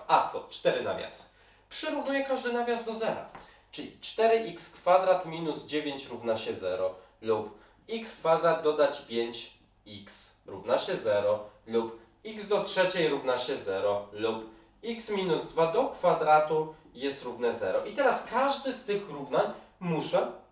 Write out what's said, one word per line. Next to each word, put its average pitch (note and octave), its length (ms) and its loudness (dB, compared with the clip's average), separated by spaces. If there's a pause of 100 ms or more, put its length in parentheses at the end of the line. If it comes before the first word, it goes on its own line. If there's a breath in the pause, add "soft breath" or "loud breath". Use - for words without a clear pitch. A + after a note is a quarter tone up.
A - 200 4
co? - 220 -8
Cztery - 340 0
nawiasy. F#2 400 -8 (460 soft breath)
Przyrównuję C#4 540 -2
każdy A#3+ 300 -2
nawias A#3+ 320 -2
do A3+ 100 -6
zera. - 340 -4 (420 loud breath)
Czyli - 300 -12
cztery A3+ 340 4
x - 340 -4
kwadrat F#3 560 4
minus D#3+ 400 -6
dziewięć C#3+ 400 -4
równa A2+ 320 -2
się A2+ 160 -6
zero F#2 420 -2 (260 loud breath)
lub A2 380 -2 (300 loud breath)
x A3+ 260 -8
kwadrat D#3+ 480 4
dodać D3+ 380 2
pięć A#2 520 -4 (340)
x - 580 -18
równa G2+ 320 0
się - 180 -2
zero G#2 500 2 (220 loud breath)
lub A2+ 320 -2 (260 loud breath)
x G#3+ 220 -10
do G3+ 160 2
trzeciej F3+ 440 2
równa C3+ 300 0
się - 200 -2
zero G2+ 540 -2
lub A2+ 380 -4 (340 loud breath)
x A3+ 260 -8
minus F#3 380 0
dwa E3 240 2
do B3 140 4
kwadratu D#3 880 4 (180 loud breath)
jest C3 300 -6
równe A#2+ 320 -2
zero. F#2+ 300 -2
I G#3 80 -8
teraz C4 360 2
każdy C4+ 440 0
z - 120 -14
tych G3+ 240 -2
równań C3+ 440 0 (260 loud breath)
muszę F3 520 0 (200)